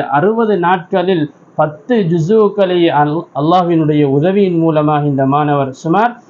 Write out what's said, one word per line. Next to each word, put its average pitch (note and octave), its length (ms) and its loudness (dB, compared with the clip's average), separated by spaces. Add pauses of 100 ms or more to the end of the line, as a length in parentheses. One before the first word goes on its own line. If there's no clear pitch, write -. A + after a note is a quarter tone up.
(100)
அறுபது G#3+ 480 0
நாட்களில் F3+ 680 -2 (320)
பத்து D3+ 380 -2 (100)
ஜுஸுக்களை F#3 760 0 (120)
அல்-, D3 320 0 (100)
அல்லாஹ்வினுடைய D#3+ 760 0
உதவியின் F3 480 0
மூலமாக D3+ 480 0
இந்த C3+ 200 0
மாணவர் C#3+ 460 0
சுமார் G3+ 400 -2 (180)